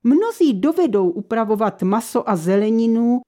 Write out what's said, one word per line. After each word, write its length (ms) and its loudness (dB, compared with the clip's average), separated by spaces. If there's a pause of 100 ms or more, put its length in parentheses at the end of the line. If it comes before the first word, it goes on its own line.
Mnozí 500 2
dovedou 560 0
upravovat 720 -4
maso 460 -2
a 80 0
zeleninu 920 0